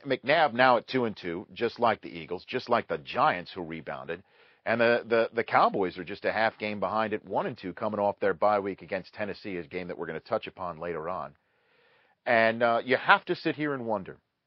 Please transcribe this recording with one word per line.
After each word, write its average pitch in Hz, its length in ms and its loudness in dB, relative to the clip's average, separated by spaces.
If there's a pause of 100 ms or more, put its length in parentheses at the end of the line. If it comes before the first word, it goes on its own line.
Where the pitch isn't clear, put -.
McNabb 139 460 2
now 123 240 6
at 107 140 -2
two 127 160 0
and 104 100 -2
two, 87 380 -6
just 110 260 -2
like 113 220 2
the - 80 -14
Eagles, 85 360 -10
just 127 220 -6
like 117 220 0
the 85 80 -2
Giants 90 580 -2
who 95 60 -8
rebounded. 78 640 -8 (420)
And 117 160 0
the, 117 260 4
the, 113 260 2
the 113 120 -2
Cowboys 107 520 2
are 92 60 -10
just 95 220 -10
a 92 80 0
half 110 240 0
game 107 240 -6
behind 104 320 0
at 104 100 -6
one 120 220 -4
and 147 120 -8
two, 92 140 -8
coming 104 300 -4
off 101 180 0
their 98 140 2
bye 104 260 2
week 98 220 -4
against 90 320 -8
Tennessee, 101 420 -8
a 87 80 -6
game 90 240 -8
that 87 100 -10
we're 85 100 -6
gonna 80 120 -6
touch - 280 -4
upon 87 320 -10
later 82 280 -6
on. 76 260 -8 (920)
And, 113 360 4
uh, 117 220 4
you 127 140 2
have 190 260 4
to - 120 -2
sit 151 200 -2
here 147 180 -4
and 127 120 -6
wonder 95 320 -4 (300)